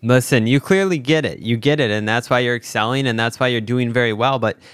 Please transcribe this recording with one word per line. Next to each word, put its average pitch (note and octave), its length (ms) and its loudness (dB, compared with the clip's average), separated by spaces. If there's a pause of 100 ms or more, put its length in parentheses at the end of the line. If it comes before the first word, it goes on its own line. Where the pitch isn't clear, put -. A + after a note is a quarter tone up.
Listen, A#2+ 440 2
you C3 120 4
clearly F#3+ 400 0
get C#3+ 260 0
it. F#2 160 -6
You A2+ 160 -2
get C#3 240 0
it, A#2 100 0
and G#2 180 -2
that's A#2 200 -2
why B2+ 120 2
you're A#2+ 160 0
excelling, A#2 500 -2
and A2+ 120 0
that's A2+ 220 -2
why B2+ 80 2
you're A#2+ 140 -2
doing A#2+ 300 -2
very A#2+ 200 2
well. B2 260 0
But A2 200 -2 (160)